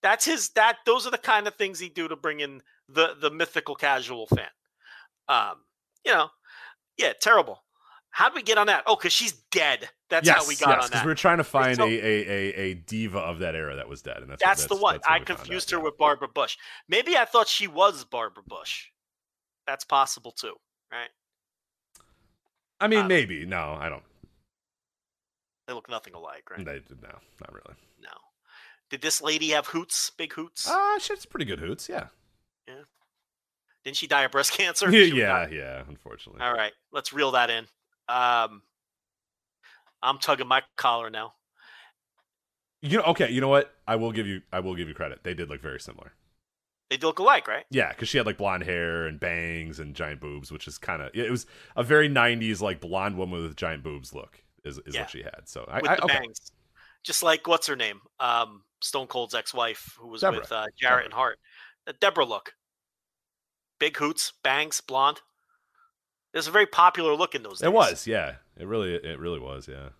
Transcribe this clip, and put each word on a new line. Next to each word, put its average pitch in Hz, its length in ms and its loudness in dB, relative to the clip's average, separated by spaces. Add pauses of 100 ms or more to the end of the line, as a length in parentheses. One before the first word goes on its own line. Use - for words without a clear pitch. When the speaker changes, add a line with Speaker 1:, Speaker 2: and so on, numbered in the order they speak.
Speaker 1:
That's 208 220 4
his, 320 260 0
that, 226 360 4
those 240 200 2
are 247 40 -4
the 247 80 -2
kind 214 280 2
of 202 100 -6
things 190 220 -4
he 180 120 -10
do 165 180 -6
to 160 80 -6
bring 147 240 -6
in 139 220 -8 (260)
the, 160 320 2
the 147 100 2
mythical 156 440 -4
casual 127 540 -2
fan. 98 200 0 (800)
Um, 107 280 2 (500)
you 247 80 4
know, 160 160 2 (680)
yeah, 156 240 0
terrible. 202 420 4 (500)
How'd 240 220 2
we 262 80 -6
get 220 140 2
on 208 120 6
that? 180 180 2
Oh, 214 100 6
'cause 170 160 0
she's 233 200 2 (200)
dead. 147 380 0 (180)
That's 165 180 4
how 156 120 10
Speaker 2:
Yes, 147 100 2
Speaker 1:
we 143 80 -2
got 143 140 4
Speaker 2:
yes, 131 60 8
Speaker 1:
on 131 40 2
Speaker 2:
'cause 120 120 0
Speaker 1:
that. 113 120 2
Speaker 2:
we 160 60 0
were 156 40 2
trying 170 220 4
to 160 80 2
find 131 320 2
Speaker 1:
So 113 80 4
Speaker 2:
a, 110 60 2
a, - 20 2
a, 101 600 0 (160)
a 92 40 -6
diva 101 440 -6
of 85 220 -6
that 85 140 -2
era 76 220 -6
that 65 140 -10
was 69 100 -16
dead, 65 220 -12
and 64 80 -18
that's 69 120 -4
Speaker 1:
That's 190 200 2
Speaker 2:
that's, - 120 -2
Speaker 1:
the 196 80 -2
one. 185 120 4
Speaker 2:
that's 151 120 -4
how 160 100 4
Speaker 1:
I - 20 2
Speaker 2:
we - 80 -6
found 180 120 -6
Speaker 1:
confused 180 300 -8
Speaker 2:
out, 180 80 -2
Speaker 1:
her - 40 -2
Speaker 2:
yeah. 156 40 -6
Speaker 1:
with 151 140 -4
Barbara 143 300 2
Bush. - 280 -4 (320)
Maybe 262 300 2
I 240 80 4
thought 233 200 4
she - 220 -2
was 160 380 2
Barbara 107 400 -8
Bush. - 400 -12 (800)
That's 135 180 -8
possible 131 480 0
too, - 220 -10 (360)
right? 117 200 -10 (1700)
Speaker 2:
I 208 80 2
mean, 214 120 6
Speaker 1:
Um, 190 80 0
Speaker 2:
maybe. 95 380 2
No, 82 320 -4
I 76 100 -6
don't. 69 140 -10 (1700)
Speaker 1:
They 123 60 -10
look 113 140 -16
nothing 107 260 -12
alike, 76 360 -18
right? 92 140 -12
Speaker 2:
They 71 160 -12
did, 67 220 -20
no, - 160 -20 (220)
not - 120 -20
really. - 240 -20 (240)
Speaker 1:
No. - 80 -20 (800)
Did 127 140 -10
this 156 200 -2
lady 156 280 -2
have 147 180 0
hoots? - 480 -4
Big 160 160 -8
hoots? - 360 -10
Speaker 2:
Uh, 403 300 2
she - 160 -6
has - 120 -16
pretty - 180 -8
good 92 160 -6
hoots, 87 280 -10
yeah. - 180 -8 (600)
Speaker 1:
Yeah. 131 160 -20 (1000)
Didn't 135 120 -6
she - 120 -4
die 143 160 6
of 131 80 0
breast 139 200 2
cancer? 190 340 0
Speaker 2:
<laughs> 180 40 6
Yeah, 208 140 10
Speaker 1:
She 156 120 4
Speaker 2:
yeah, 113 100 4 (180)
Speaker 1:
died. 78 80 -10
Speaker 2:
yeah, 65 360 -10
unfortunately. - 540 -16
Speaker 1:
All 123 100 -2
right, 107 200 -2 (180)
let's 143 220 -8
reel 139 200 0
that 123 180 4
in. 113 160 -4 (420)
Um, 120 540 0 (1400)
I'm 135 160 0
tugging 131 300 0
my 131 140 4 (140)
collar 117 340 0
now. 110 240 -10 (1500)
Speaker 2:
You 151 160 0
know, 185 60 0
okay, 160 260 4
you 123 100 0
know 135 80 2
what? 139 240 4 (140)
I 113 100 0
will 113 140 -2
give 107 160 -4
you, 95 160 -6 (100)
I 92 80 -2
will 92 140 -6
give 85 140 -6
you 76 60 -12
credit. 71 280 -10
They 90 120 -6
did 80 160 -8
look 69 100 -12
very 67 180 -10
similar. - 340 -20 (800)
Speaker 1:
They 135 80 -2
look 160 220 0
alike, 220 280 6
right? 113 220 -4
Speaker 2:
Yeah, 113 220 0
'cause - 160 -8
she - 100 -2
had, 113 80 2
like, 104 100 -4
blonde 92 280 -2
hair 85 420 -4
and 80 140 -10
bangs 82 580 -6
and 73 160 -12
giant 76 260 -10
boobs, 71 300 -14
which 76 160 -14
is 73 100 -16
kinda, 76 380 -8
it 113 160 -4
was 123 160 -4 (300)
a 120 80 0
very 151 240 4
nineties, 117 520 2
like, 98 200 -2
blonde 95 360 -4
woman 90 260 -6
with 80 140 -10
giant 80 280 -6
boobs 71 280 -12
look - 300 -18 (220)
is, 69 220 -12
is 73 100 -12
Speaker 1:
Yeah. 113 60 -6
Speaker 2:
what - 80 -12
she 64 120 -16
had. - 260 -16
So - 220 -14
I, 101 100 -4
Speaker 1:
With - 100 0
Speaker 2:
I, 185 60 4
Speaker 1:
the - 80 -2
Speaker 2:
okay. 139 140 2
Speaker 1:
bangs. - 340 -12 (520)
Just - 180 -2
like, 160 240 4
what's 165 220 2
her 139 80 -4
name? 107 240 -4 (180)
Um, 117 460 -2 (180)
Stone 135 240 -6
Cold's 123 280 -6
ex-wife, 117 680 -4
who 117 80 -20
was 113 140 -12
Speaker 2:
Deborah. 117 180 0
Speaker 1:
with, 110 120 -14
uh, 110 140 -4 (120)
Jarrett - 20 -8
Speaker 2:
Deborah. 127 240 4
Speaker 1:
and - 100 -12
Hart. 120 240 -2 (480)
The - 80 -12
Deborah 165 320 2
look. 107 280 -8 (1200)
Big 151 180 -2
hoots, - 360 -2 (100)
bangs, 147 380 0
blonde. 135 400 0 (1120)
It 160 40 -2
was 156 100 -4
a - 20 -8
very 196 160 6
popular 175 480 6
look 175 200 0
in 127 80 -6
those 101 200 -12
Speaker 2:
It 143 40 2
Speaker 1:
days. 180 60 4
Speaker 2:
was, 131 340 4
yeah. 82 300 -2 (200)
It 87 100 -14
really, 98 280 -4
it 78 240 -8
really 82 220 -8
was, 67 280 -14
yeah. 67 320 -16